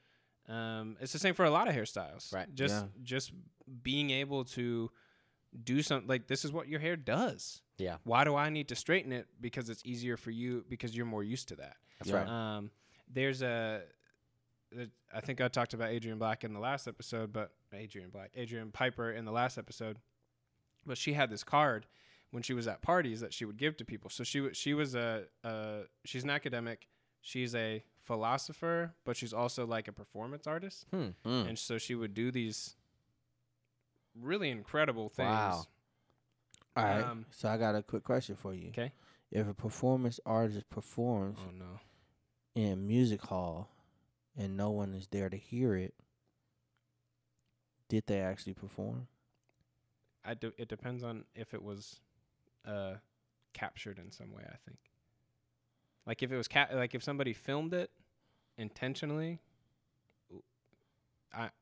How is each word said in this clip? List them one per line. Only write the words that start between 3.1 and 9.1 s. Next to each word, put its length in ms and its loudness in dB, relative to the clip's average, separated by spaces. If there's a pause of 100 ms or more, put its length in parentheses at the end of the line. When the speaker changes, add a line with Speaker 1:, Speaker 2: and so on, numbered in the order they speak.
Speaker 1:
being 280 2
able 360 2
to 440 0 (760)
do 180 4
some-, 240 2
like, 220 2
this 160 2
is 80 -2
what 160 -2
your 120 0
hair 160 2
does. 640 0 (160)
Speaker 2:
Yeah. 260 0
Speaker 1:
Why 200 8
do 120 6
I 140 6
need 180 -2
to 80 -4
straighten 360 2